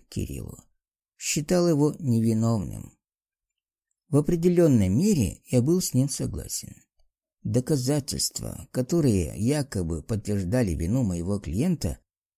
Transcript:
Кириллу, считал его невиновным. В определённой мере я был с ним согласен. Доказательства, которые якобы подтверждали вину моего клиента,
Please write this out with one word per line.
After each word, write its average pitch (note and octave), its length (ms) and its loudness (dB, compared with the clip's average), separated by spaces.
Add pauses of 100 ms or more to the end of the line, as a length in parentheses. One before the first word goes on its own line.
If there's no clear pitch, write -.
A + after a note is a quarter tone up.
Кириллу, - 500 -10 (580)
считал F3 520 0
его D3 300 2
невиновным. A2+ 960 0 (1120)
В C#3 80 2
определённой E3 720 4
мере C#3+ 560 2
я B2+ 160 2
был E3+ 200 2
с - 120 -4
ним C3 160 2
согласен. - 680 -8 (680)
Доказательства, B2+ 1300 -2
которые B2+ 640 0
якобы G2 640 -2
подтверждали G2+ 720 -2
вину E2+ 320 0
моего F#2 360 -2
клиента, G#2 600 -4 (380)